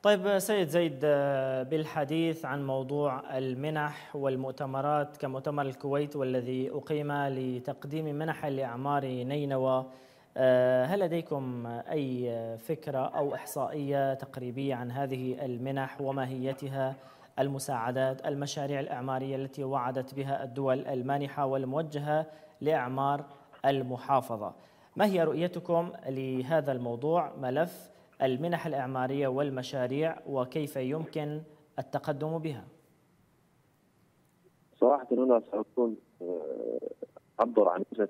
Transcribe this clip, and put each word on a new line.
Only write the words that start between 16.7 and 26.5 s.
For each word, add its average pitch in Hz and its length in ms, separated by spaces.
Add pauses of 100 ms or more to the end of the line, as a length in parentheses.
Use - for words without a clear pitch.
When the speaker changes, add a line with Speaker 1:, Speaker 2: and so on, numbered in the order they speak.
Speaker 1:
المساعدات، 131 880
المشاريع 143 540
الإعمارية 131 560
التي 135 280
وعدت 131 500
بها 139 300
الدول 131 440
المانحة 139 580
والموجهة 147 800 (360)
لإعمار 139 640 (400)
المحافظة؟ 127 880 (420)
ما 208 100
هي 190 180
رؤيتكم 170 680 (180)
لهذا 135 600